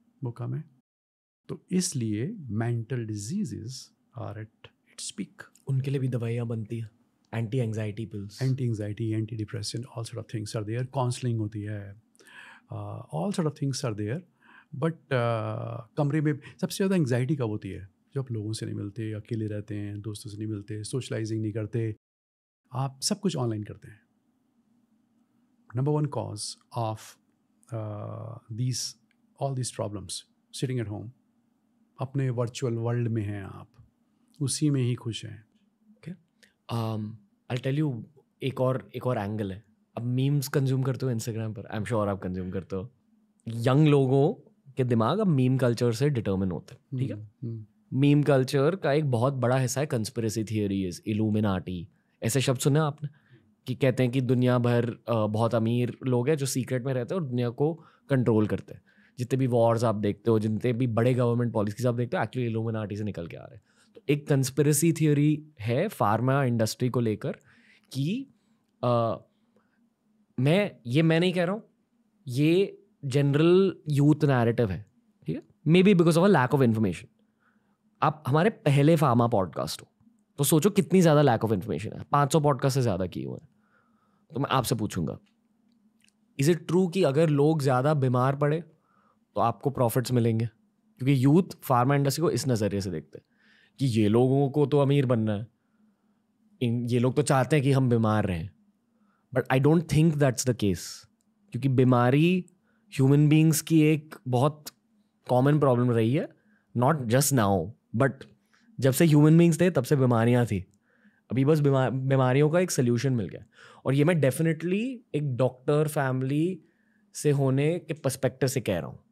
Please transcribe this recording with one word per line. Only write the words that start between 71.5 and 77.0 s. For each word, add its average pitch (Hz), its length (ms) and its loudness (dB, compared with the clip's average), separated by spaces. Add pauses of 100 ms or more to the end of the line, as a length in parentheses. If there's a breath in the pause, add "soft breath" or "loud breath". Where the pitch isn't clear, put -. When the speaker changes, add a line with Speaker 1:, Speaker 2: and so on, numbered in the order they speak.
Speaker 2:
हूँ, 220 100 -10 (640)
ये 156 520 0 (240)
जनरल 147 720 2 (120)
यूथ 147 360 4
नैरेटिव 120 460 2
है, 92 200 -8 (360)
ठीक 190 100 -6
है? 330 60 -12 (260)
Maybe 180 320 6
because 165 180 4
of 196 120 6
a 190 40 6
lack 135 260 4
of 127 80 6
information। 110 380 0 (960)